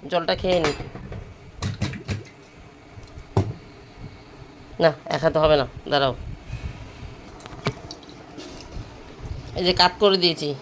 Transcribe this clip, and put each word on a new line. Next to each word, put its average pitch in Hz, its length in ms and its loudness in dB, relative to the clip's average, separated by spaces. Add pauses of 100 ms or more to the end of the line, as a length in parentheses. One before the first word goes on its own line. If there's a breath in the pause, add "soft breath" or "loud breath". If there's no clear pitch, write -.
জলটা 170 280 2
খেয়ে 180 240 4
নি। 151 120 4 (4000)
না, 160 140 8 (120)
এক 143 160 0
হাতে 160 180 4
হবে 156 180 8
না, 127 100 4 (220)
দাঁড়াও। 139 260 4 (3500)
এই 185 100 0
যে 180 80 6
কাত 180 260 6
করে 196 180 8
দিয়েছি 156 440 2